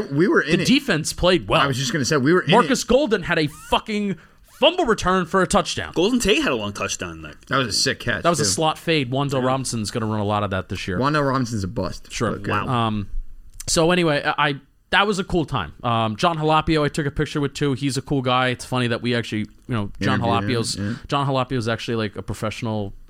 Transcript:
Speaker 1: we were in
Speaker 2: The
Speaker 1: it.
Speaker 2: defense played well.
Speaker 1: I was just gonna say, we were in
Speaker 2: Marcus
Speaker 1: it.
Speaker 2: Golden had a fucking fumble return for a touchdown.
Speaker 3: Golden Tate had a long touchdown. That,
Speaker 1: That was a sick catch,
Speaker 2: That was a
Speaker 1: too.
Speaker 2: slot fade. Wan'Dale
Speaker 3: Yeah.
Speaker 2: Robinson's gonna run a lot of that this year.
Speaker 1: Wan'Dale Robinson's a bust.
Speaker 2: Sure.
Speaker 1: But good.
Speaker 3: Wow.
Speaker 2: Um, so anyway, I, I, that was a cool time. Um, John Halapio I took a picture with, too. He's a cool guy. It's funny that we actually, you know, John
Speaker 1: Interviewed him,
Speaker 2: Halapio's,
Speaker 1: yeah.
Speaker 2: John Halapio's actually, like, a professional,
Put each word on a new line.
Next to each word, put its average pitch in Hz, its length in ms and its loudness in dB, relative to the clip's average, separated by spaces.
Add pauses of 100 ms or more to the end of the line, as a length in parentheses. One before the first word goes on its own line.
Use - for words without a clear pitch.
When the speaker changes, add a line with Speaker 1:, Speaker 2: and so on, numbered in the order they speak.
(140)
Speaker 1:
we 165 140 4
were 302 140 4
in 151 160 0
Speaker 2:
The 185 60 0
Speaker 1:
it. - 20 -2
Speaker 2:
defense 180 480 2
played 170 340 2
well. 151 140 4
Speaker 1:
I 143 40 4
was 131 120 0
just 135 160 -2
gonna 147 100 0
say, 151 140 2
we 139 160 4
were 180 80 4
in 139 80 0
Speaker 2:
Marcus 226 320 4
Speaker 1:
it. - 60 -4
Speaker 2:
Golden 226 340 4
had 165 160 -2
a 160 80 2
fucking 208 720 -2 (440)
fumble 339 260 4
return 185 400 2
for 185 160 2
a 170 60 2
touchdown. 156 480 -2
Speaker 3:
Golden 226 240 2
Tate 233 200 4
had 254 120 0
a - 20 0
long 104 180 -4
touchdown. 87 500 -6
That, 76 120 -14 (140)
Speaker 1:
That 127 100 0
was 131 80 0
a 101 60 -6
sick - 260 0
catch, 110 240 -4
Speaker 2:
That 165 80 4
was 170 80 2
a - 60 2
Speaker 1:
too. 101 60 0
Speaker 2:
slot 156 280 0
fade. 151 320 0
Wan'Dale 135 320 0
Speaker 3:
Yeah. 123 60 2
Speaker 2:
Robinson's 123 420 -2
gonna 110 160 -2
run 107 140 0
a 104 40 0
lot 104 200 0
of 98 60 -2
that 92 180 -2
this - 180 -6
year. 92 100 -2
Speaker 1:
Wan'Dale 143 300 2
Robinson's 120 380 -2
a 92 40 -2
bust. 92 440 -6
Speaker 2:
Sure. - 180 -2
Speaker 1:
But - 140 -6
good. 110 80 -4
Speaker 3:
Wow. 104 160 -2
Speaker 2:
Um, 113 420 -2 (560)
so 170 240 2
anyway, 170 340 2
I, 147 260 2
I, 139 100 -6 (300)
that 196 180 4
was 196 100 0
a 190 60 -4
cool 175 200 0
time. 101 280 -4 (100)
Um, 113 320 0
John 170 240 0
Halapio 156 460 2
I 147 40 0
took 156 160 -4
a 139 60 -4
picture 151 300 -4
with, 143 140 -2
too. 143 180 0
He's 131 240 -2
a 131 60 -4
cool 139 200 -2
guy. 127 280 2
It's 123 140 -6
funny 127 220 0
that 113 160 -2
we 120 140 0
actually, 110 240 -2
you - 340 -8
know, 104 160 -2 (100)
John - 220 2
Speaker 1:
Interviewed 117 280 0
him, 98 120 0
Speaker 2:
Halapio's, - 140 -6
Speaker 1:
yeah. 101 180 -4 (140)
Speaker 2:
John 143 180 0
Halapio's 131 400 0
actually, 117 300 -2
like, 110 200 -4
a - 60 -8
professional, 107 720 -4 (160)